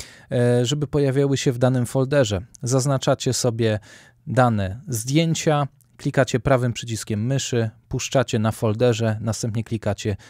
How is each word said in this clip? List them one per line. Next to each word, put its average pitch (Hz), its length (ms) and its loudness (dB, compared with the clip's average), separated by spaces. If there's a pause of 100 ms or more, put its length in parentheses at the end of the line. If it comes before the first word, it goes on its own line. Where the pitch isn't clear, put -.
(320)
e, 123 340 2
żeby 147 200 -2
pojawiały 139 500 2
się 135 160 0
w 120 60 -8
danym 127 280 2
folderze. 131 540 0 (220)
Zaznaczacie 131 720 0
sobie 113 460 0 (480)
dane 113 640 0
zdjęcia, 147 800 0 (280)
klikacie 135 440 0
prawym 123 320 2
przyciskiem 110 540 -6
myszy, 123 440 -2 (180)
puszczacie 127 500 -2
na 110 140 2
folderze, 113 680 0
następnie 110 440 -4
klikacie 107 520 -4 (140)